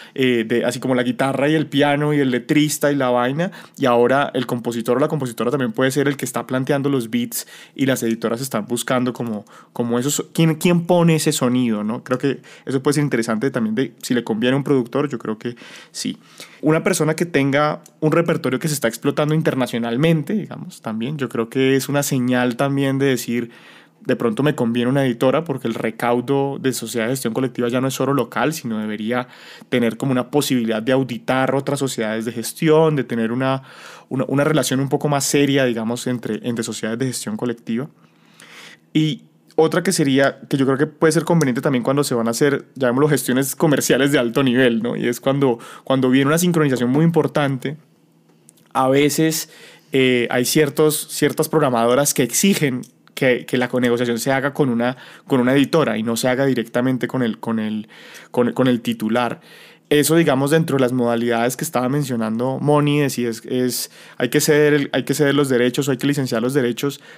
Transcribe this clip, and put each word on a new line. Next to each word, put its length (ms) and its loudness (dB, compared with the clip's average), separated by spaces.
eh, 300 2
de, 200 0
así 160 -4
como 120 0
la 100 2
guitarra 440 0
y 60 2
el 140 0
piano 460 2
y 60 2
el 100 2
letrista 640 0
y 60 0
la 120 2
vaina, 440 0
y 80 0
ahora 480 2
el 120 -2
compositor 520 -2
o 20 0
la 80 2
compositora 420 -4
también 220 -2
puede 200 0
ser 180 2
el 80 -2
que 80 -6
está 200 -4
planteando 440 -2
los 200 0
beats 380 -4
y 120 -2
las 180 0
editoras 380 -2
están 240 -6
buscando 480 -2
como, 320 -8
como 260 -2
esos, 360 -2
¿quién, 220 2
quién 260 2
pone 340 4
ese 160 0
sonido, 540 0
no? 180 -6
Creo 140 -2
que 240 -2
eso 180 -2
puede 120 0
ser 100 0
interesante 440 -2
también 260 -2
de 260 -2
si 120 -4
le 120 0
conviene 300 0
a 20 2
un 80 -4
productor, 420 0
yo 120 -8
creo 180 -8
que 180 -10
sí. 260 -8
Una 220 2
persona 320 0
que 100 -2
tenga 560 0
un 100 2
repertorio 480 0
que 80 -4
se 80 -4
está 120 -2
explotando 460 -2
internacionalmente, 1000 0
digamos, 480 -8
también, 360 -6
yo 100 -4
creo 220 -4
que 260 2
es 140 -2
una 140 0
señal 520 0
también 440 0
de 80 2
decir, 420 -2
de 160 -2
pronto 280 -2
me 100 2
conviene 360 -2
una 160 2
editora 380 0
porque 240 -6
el 60 -2
recaudo 840 -2
de 140 0
sociedades 360 -4
de 60 -2
gestión 180 -4
colectiva 360 -2
ya 120 0
no 60 0
es 80 -4
solo 180 0
local, 400 -2
sino 260 -6
debería 480 -4
tener 280 0
como 140 -2
una 180 -2
posibilidad 540 0
de 80 0
auditar 640 0
otras 240 -2
sociedades 460 -4
de 60 -6
gestión, 640 2
de 80 0
tener 280 -2
una, 320 -2
una, 180 -2
una 160 2
relación 360 0
un 100 -2
poco 180 -2
más 160 0
seria, 420 2
digamos, 400 -2
entre, 420 -6
entre 160 -4
sociedades 360 -6
de 80 -2
gestión 300 -6
colectiva. 500 -6
Y 320 0
otra 280 4
que 80 0
sería, 480 2
que 80 0
yo 80 2
creo 140 2
que 80 2
puede 240 0
ser 140 2
conveniente 360 2
también 220 0
cuando 200 2
se 120 -4
van 120 0
a 40 0
hacer, 420 0
llamémoslo, 360 2
gestiones 460 0
comerciales 560 2
de 60 4
alto 240 0
nivel, 400 4
¿no? 140 -4
Y 120 -2
es 120 -2
cuando, 400 2
cuando 260 2
viene 200 4
una 100 2
sincronización 500 2
muy 160 4
importante, 720 0
a 140 2
veces, 600 2
eh, 400 2
hay 140 0
ciertos, 640 2
ciertas 400 0
programadoras 640 2
que 100 2
exigen 580 0
que, 320 0
que 120 -2
la 100 0
negociación 520 0
se 120 -2
haga 220 0
con 160 0
una, 260 0
con 140 2
una 120 4
editora 440 2
y 60 -2
no 120 -2
se 140 0
haga 160 0
directamente 640 -2
con 120 -4
el, 160 -2
con 220 -4
el, 300 -6
con, 220 0
con 160 2
el 100 2
titular. 640 -4
Eso, 260 4
digamos, 360 2
dentro 260 2
de 40 2
las 120 2
modalidades 640 0
que 80 -8
estaba 240 -2
mencionando 720 -2
Moni, 400 4
de 80 0
si 160 -4
es, 200 -6
es, 460 -2
hay 120 -2
que 100 2
ceder 340 4
el, 200 0
hay 100 0
que 100 -2
ceder 220 2
los 140 2
derechos 400 2
o 20 2
hay 60 0
que 100 -2
licenciar 340 0
los 120 -2
derechos. 480 -2